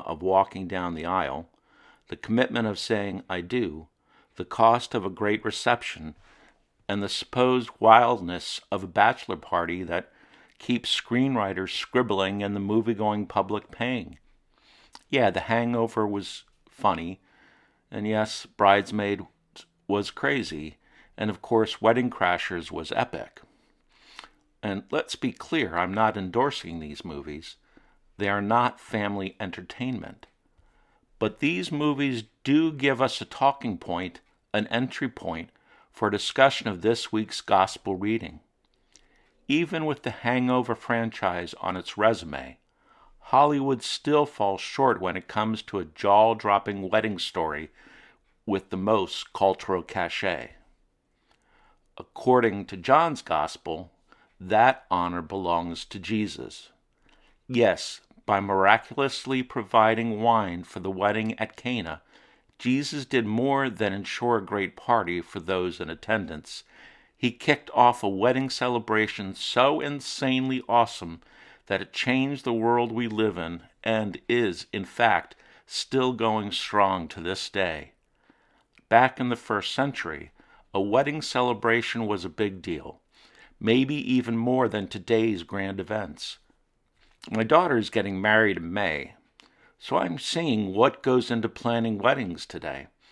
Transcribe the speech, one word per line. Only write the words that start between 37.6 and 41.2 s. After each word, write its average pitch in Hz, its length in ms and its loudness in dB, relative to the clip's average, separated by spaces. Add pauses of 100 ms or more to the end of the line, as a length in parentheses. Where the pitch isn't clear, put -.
reading. 92 460 -4 (1080)
Even 160 380 0
with 151 180 -4
the 123 80 -6
Hangover 123 640 0
franchise 104 840 -2